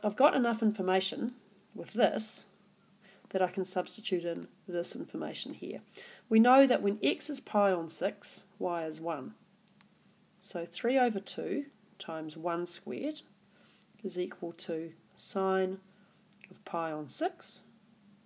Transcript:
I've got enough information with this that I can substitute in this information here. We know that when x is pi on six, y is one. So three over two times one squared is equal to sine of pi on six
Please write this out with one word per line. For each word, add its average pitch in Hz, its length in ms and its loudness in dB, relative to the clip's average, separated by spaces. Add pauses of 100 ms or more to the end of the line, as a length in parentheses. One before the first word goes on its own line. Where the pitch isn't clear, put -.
I've 214 120 0
got 277 180 6
enough 233 280 2
information 196 720 2 (420)
with - 200 -10
this 220 520 2 (840)
that 190 120 2
I 180 60 4
can 180 160 -4
substitute 180 600 -2
in 170 220 -4 (220)
this 175 260 -4
information 160 600 -8
here. - 260 -10 (480)
We 220 100 8
know 254 300 10
that 247 140 2
when 202 200 0
x 294 260 0
is 285 120 -4
pi 202 320 2
on 165 160 -2
six, - 560 -6 (160)
y 175 240 -2
is 156 160 -8
one. 160 340 -6 (1080)
So - 240 -8
three 254 340 0
over 233 200 4
two 190 460 -4 (340)
times 160 380 -8
one 170 280 -2
squared 262 580 -6 (840)
is 180 140 -6
equal 175 340 -6
to 165 400 -8 (240)
sine 190 640 0 (720)
of - 160 -20
pi 165 280 -4
on 151 160 -8
six - 540 -6 (640)